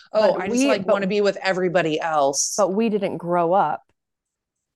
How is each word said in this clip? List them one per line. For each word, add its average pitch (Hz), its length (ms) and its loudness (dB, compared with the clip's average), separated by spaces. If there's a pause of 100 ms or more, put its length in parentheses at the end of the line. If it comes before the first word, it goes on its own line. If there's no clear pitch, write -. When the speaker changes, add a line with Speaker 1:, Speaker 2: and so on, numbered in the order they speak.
Speaker 1:
"Oh, 208 220 2
Speaker 2:
But 170 80 -4
Speaker 1:
I 185 80 -6
just, 233 100 -2
Speaker 2:
we, 269 100 2
Speaker 1:
like, 208 180 0
Speaker 2:
but 220 80 2
Speaker 1:
wanna 196 120 -2
be 208 140 0
with 196 220 0
everybody 180 580 0
else." 151 560 0
Speaker 2:
But 185 160 2
we 220 160 0
didn't 196 300 -2
grow 170 340 0
up 180 300 0 (920)